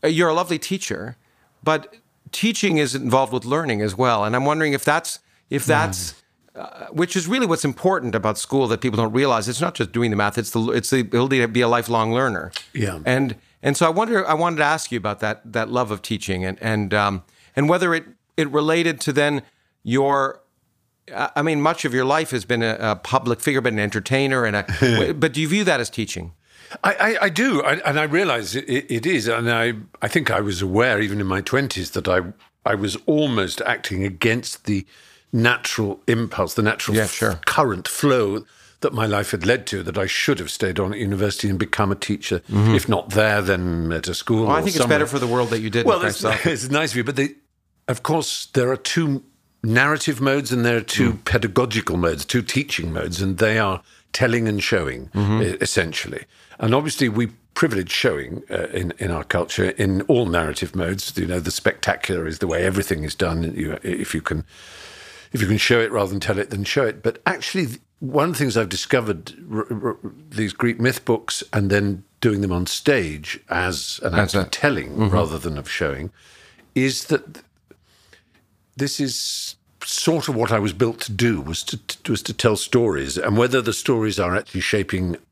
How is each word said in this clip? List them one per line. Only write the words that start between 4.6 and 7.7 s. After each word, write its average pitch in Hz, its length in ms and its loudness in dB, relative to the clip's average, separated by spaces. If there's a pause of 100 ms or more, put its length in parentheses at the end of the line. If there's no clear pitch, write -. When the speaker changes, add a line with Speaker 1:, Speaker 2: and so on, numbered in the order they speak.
Speaker 1:
if 135 120 -2
that's, 156 340 0 (320)
if 139 140 -2
Speaker 2:
Mm. - 20 -4
Speaker 1:
that's, 95 480 0 (400)
uh, - 360 -16
which 175 260 -2
is 170 100 -2
really 247 200 0
what's 165 180 0
important 143 500 0